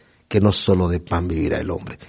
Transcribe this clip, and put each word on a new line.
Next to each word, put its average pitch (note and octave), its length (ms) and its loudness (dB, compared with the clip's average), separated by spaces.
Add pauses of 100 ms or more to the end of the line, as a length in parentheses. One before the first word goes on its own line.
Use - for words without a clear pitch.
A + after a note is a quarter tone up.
(280)
que G#2 120 2
no G2+ 100 6
solo F#2 380 2
de F2 120 0
pan F2 280 -4
vivirá D#2+ 300 -2
el - 120 -6
hombre". - 280 -10 (100)